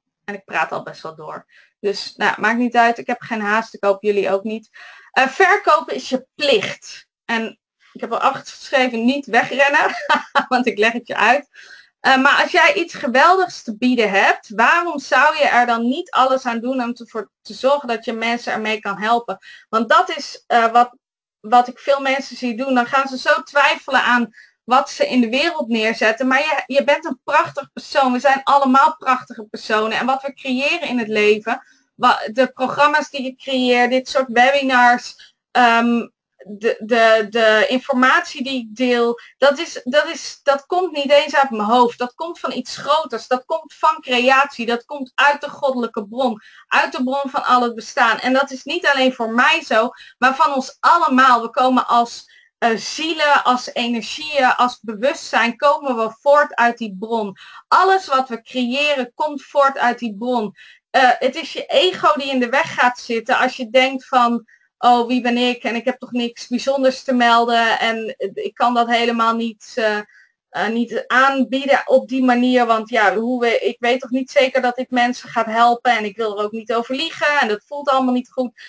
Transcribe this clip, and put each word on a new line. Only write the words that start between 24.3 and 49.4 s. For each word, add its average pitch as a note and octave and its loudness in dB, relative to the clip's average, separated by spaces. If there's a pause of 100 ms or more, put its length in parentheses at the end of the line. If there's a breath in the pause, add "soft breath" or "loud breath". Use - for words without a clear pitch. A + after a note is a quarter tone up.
wat C4+ 2
ze - -2
in B3 2
de A#3 2
wereld D4+ -2
neerzetten. A3+ 0
Maar C4 2
je, D4 -4
je C4+ 2
bent D4 0
een D#4+ -10
prachtig D4+ -2
persoon. C4 0
We B3 -2
zijn C#4 2
allemaal C4+ 4
prachtige B3 -4
personen. G#3+ -4
En A#3 -4
wat C4+ -2
we C#4 -10
creëren C#4 -4
in B3 -4
het A3 -4
leven, G#3+ 0 (340 soft breath)
wa-, - 2 (120)
de B3+ 2
programma's C#4+ 0
die C4 -8
ik C4 -10
creëer, B3 0
dit B3+ -2
soort C4 -2
webinars, B3 2 (160)
ehm, A#3 2 (400)
de, G#3+ -4
de, A3 2
de A3 4
informatie C4 0
die C4 -6
ik A3 -14
deel, A#3+ 0 (180 loud breath)
dat C#4 4
is, D#4+ -10
dat D4 0
is, - -12
dat C#4 0
komt F4+ 0
niet C#4+ -4
eens D4 4
uit B3+ 2
mijn G#3+ -4
hoofd. A#3+ 2
Dat B3 -6
komt E4+ -12
van C4+ -6
iets - -10
groters. C#4+ -2
Dat B3+ -2
komt D#4+ -8
van D#4 0
creatie. C4 0
Dat A#3 -4
komt C#4 -12
uit C#4+ 2
de C#4+ -10
goddelijke A#3+ -4
bron. A#3 -4 (260 loud breath)
Uit C#4+ -2
de C4 -6
bron C4 -4
van C#4 -4
al B3 2
het A#3 -2
bestaan. A3+ -2
En B3+ -2
dat C4 0
is C4 -16
niet E4 -6
alleen C4 2
voor A3+ -6
mij D4 2